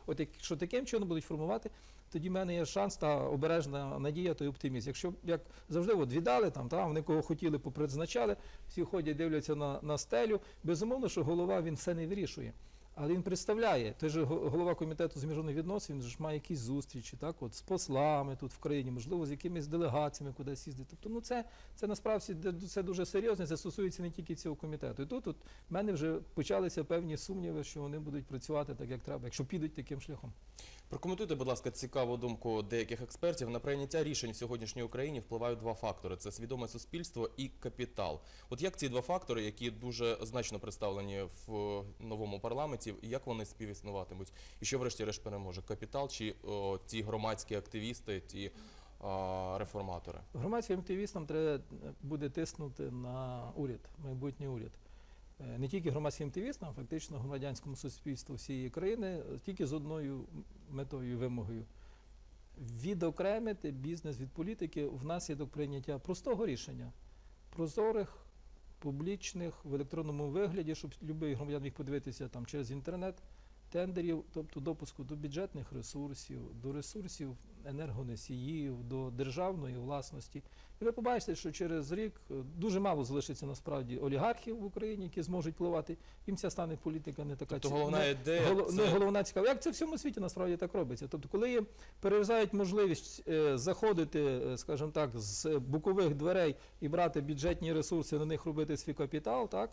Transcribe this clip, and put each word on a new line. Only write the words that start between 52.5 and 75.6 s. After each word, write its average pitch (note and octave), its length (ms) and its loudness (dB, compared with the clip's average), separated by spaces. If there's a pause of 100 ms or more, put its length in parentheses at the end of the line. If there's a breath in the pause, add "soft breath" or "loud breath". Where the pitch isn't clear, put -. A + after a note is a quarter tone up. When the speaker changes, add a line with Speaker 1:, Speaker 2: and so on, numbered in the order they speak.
Speaker 1:
на B2 640 -4
уряд, C3 260 -2 (220)
майбутній C#3 440 -4
уряд. A#2+ 240 -4 (680 soft breath)
Е, A#2+ 180 -6
не C3 100 0
тільки E3 240 2
громадським D3 360 0
активістам, F#3+ 420 -4
а A#2 40 -8
фактично C#3 460 -6
громадянському C3+ 560 -4
суспільству C3+ 600 -6
всієї B2+ 340 -4
країни, G3 380 0
е, E3+ 380 -4
тільки F#3+ 220 0
з C#3 60 -2
одною D3 520 -4 (440)
метою C3+ 420 -4
і B2 40 0
вимогою. A#2 500 -2 (1160 soft breath)
Відокремити F#3 920 0
бізнес C#3+ 480 -4
від C3+ 100 -6
політики D#3+ 560 -2
внаслідок C#3+ 640 -2
прийняття C#3+ 500 -2
простого G#3 460 0
рішення, B2 460 -4 (580 soft breath)
прозорих, G#3 760 0 (540)
публічних, E3 840 -4
в C#3+ 100 -2
електронному D3 540 -2
вигляді, E3 460 0
щоб D3 160 -8 (120)
любий D#3 300 0
громадян C#3+ 300 -2
міг C#3 100 -4
подивитися C3+ 540 -4
там A#2+ 180 -6
через C3 260 -4
інтернет, F3 440 -4 (540 soft breath)
тендерів, E3+ 540 0 (100)
тобто D#3 260 -6
допуску D3+ 440 -4
до C3+ 120 -6
бюджетних D3 560 -4